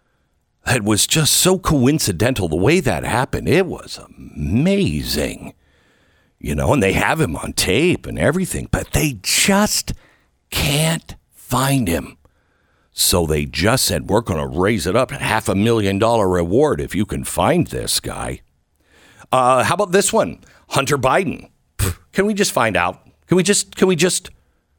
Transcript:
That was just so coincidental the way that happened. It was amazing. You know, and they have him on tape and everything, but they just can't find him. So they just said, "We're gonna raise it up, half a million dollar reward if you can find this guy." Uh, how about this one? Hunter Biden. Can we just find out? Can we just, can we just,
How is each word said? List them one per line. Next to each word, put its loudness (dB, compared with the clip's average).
That 0
was 2
just 0
so 4
coincidental 2
the -2
way 2
that -2
happened. -2
It 2
was -12
amazing. -2
You -4
know, 0
and 2
they 2
have 0
him 0
on -8
tape 0
and -8
everything, -2
but -6
they -2
just 0
can't -2
find -2
him. -4
So 2
they 0
just 0
said, -2
"We're 2
gonna -4
raise 0
it 0
up, 0
half -4
a 2
million 2
dollar 2
reward 2
if -6
you 0
can -6
find 2
this -4
guy." -10
Uh, 4
how 2
about 0
this 2
one? 0
Hunter 0
Biden. 0
Can 0
we 0
just 0
find 0
out? -2
Can 2
we 4
just, 0
can 2
we 4
just, 0